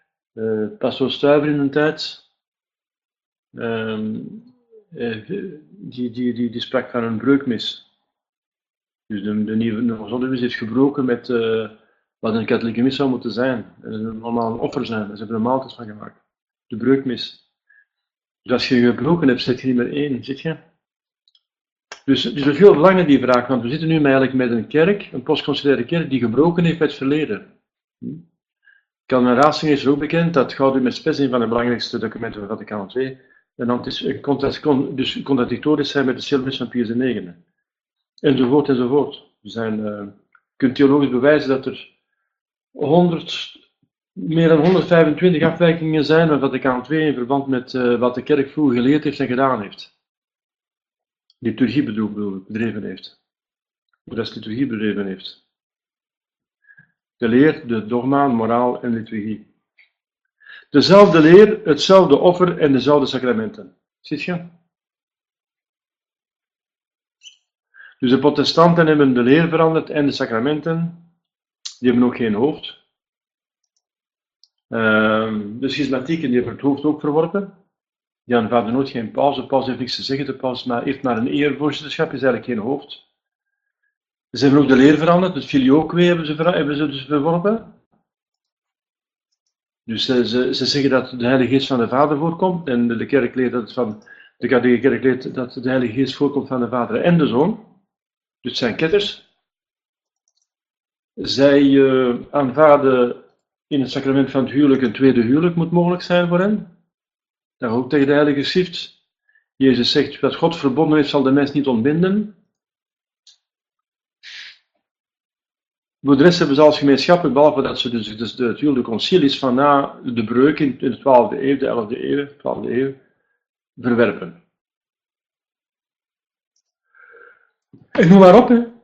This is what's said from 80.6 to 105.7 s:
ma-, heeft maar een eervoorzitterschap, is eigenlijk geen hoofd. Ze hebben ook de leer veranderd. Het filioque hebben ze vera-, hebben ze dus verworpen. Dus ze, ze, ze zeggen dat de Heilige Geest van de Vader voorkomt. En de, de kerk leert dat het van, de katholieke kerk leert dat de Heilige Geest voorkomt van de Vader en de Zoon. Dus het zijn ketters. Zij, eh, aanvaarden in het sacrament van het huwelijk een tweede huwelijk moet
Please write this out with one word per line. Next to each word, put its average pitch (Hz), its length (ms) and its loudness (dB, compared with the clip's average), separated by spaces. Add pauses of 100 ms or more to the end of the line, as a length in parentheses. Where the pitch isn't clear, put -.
ma-, 120 200 -4
heeft 135 180 -6
maar 120 160 -2
een 120 100 -2
eervoorzitterschap, 143 840 -4
is 131 100 -6
eigenlijk 120 220 0
geen 120 120 -4
hoofd. 131 480 -8 (1300)
Ze 120 140 -4
hebben 143 160 6
ook 127 80 2
de 135 60 6
leer 143 220 6
veranderd. 175 380 2
Het 131 100 -8
filioque 156 580 2
hebben 170 220 2
ze 151 100 -4
vera-, 160 200 0
hebben 147 200 -2
ze 151 120 -2
dus 135 180 -10
verworpen. 165 720 -2 (2000)
Dus 113 180 -6
ze, 123 220 0
ze, 123 260 -2
ze 127 120 -6
zeggen 139 240 0
dat 127 200 0
de 120 160 -8
Heilige 127 280 2
Geest 135 140 0
van 131 120 -2
de 113 80 0
Vader 143 300 0
voorkomt. 170 500 -4
En 120 200 0
de, 117 80 -4
de 113 100 -6
kerk 120 300 0
leert 127 160 -2
dat 120 100 -4
het 107 120 -12
van, 107 300 -6 (340)
de 123 100 -6
katholieke 120 420 2
kerk 120 140 0
leert 127 300 -2
dat 123 200 -8
de 127 160 -8
Heilige 123 240 -2
Geest 131 220 -2
voorkomt 143 320 -2
van 131 120 -6
de 120 80 -4
Vader 117 340 -4
en 175 160 4
de 151 100 2
Zoon. 139 380 -2 (760)
Dus 127 100 -10
het - 60 -10
zijn 110 180 -4
ketters. 202 600 -4 (1800)
Zij, 139 720 4
eh, 131 300 2 (160)
aanvaarden 135 920 2 (440)
in 143 140 -2
het 120 100 -4
sacrament 135 400 -2
van 135 120 0
het 117 100 -6
huwelijk 135 280 4
een 117 120 0
tweede 127 280 4
huwelijk 156 340 2
moet 170 160 -2